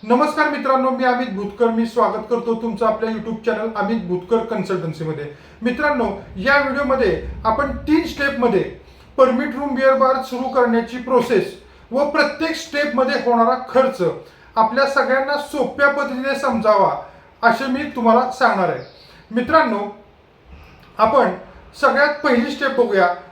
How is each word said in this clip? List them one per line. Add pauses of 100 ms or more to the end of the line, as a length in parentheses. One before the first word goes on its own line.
नमस्कार
मित्रांनो,
मी
अमित
भूतकर,
मी
स्वागत
करतो
तुमचं
आपल्या
YouTube
चॅनल
अमित
भूतकर
कन्सल्टन्सीमध्ये. (380)
मित्रांनो, (320)
या
व्हिडिओमध्ये (160)
आपण
तीन
स्टेपमध्ये (400)
परमिट
रूम
बिअर
बार
सुरू
करण्याची
प्रोसेस (360)
व
प्रत्येक
स्टेपमध्ये
होणारा (100)
खर्च (540)
आपल्या
सगळ्यांना
सोप्या
पद्धतीने
समजावा (540)
असे
मी
तुम्हाला
सांगणार
आहे. (460)
मित्रांनो, (1000)
आपण (500)
सगळ्यात (100)
पहिली
स्टेप
बघूया. (240)